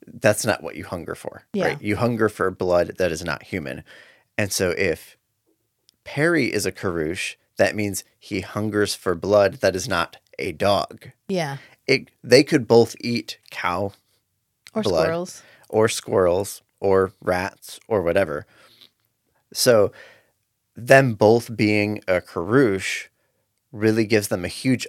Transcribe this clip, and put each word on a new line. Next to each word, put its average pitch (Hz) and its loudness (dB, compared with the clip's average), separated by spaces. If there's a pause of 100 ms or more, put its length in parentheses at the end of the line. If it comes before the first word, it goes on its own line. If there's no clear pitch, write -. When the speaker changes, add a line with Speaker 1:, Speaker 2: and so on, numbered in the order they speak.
Speaker 1:
that's - 0
not 98 -2
what 78 -10
you 87 -12
hunger 82 -10
for, - -16 (100)
Speaker 2:
Yeah. 190 -2
Speaker 1:
right? - -8
You 104 -2
hunger 113 0
for 95 -2
blood 90 0
that 90 0
is 82 -6
not 80 -6
human. 76 -8 (560)
And 101 0
so 90 0
if - -4 (880)
Perry 151 0
is 95 -2
a 92 -2
Karoosh, 85 -6 (220)
that 95 2
means 101 -4 (160)
he 98 -8
hungers 104 -2
for 92 -4
blood 95 4
that 92 0
is 90 -6
not 87 -4 (220)
a 85 -6
dog. 95 -2 (180)
Speaker 2:
Yeah. 156 -4 (300)
Speaker 1:
It, - 0 (140)
they 131 8
could 143 0
both - 6
eat - -6 (140)
cow 90 -4 (800)
Speaker 2:
Or - -6
Speaker 1:
blood 160 2
Speaker 2:
squirrels. 170 -6 (260)
Speaker 1:
or 110 2
squirrels 95 0 (160)
or 95 2
rats - -4
or 107 0
whatever. 85 -2 (1080)
So 107 2 (840)
them 131 4
both 110 4
being 107 0
a 90 2
Karoosh 95 -2 (640)
really 110 2
gives 104 2
them 90 -4
a - -4
huge - -2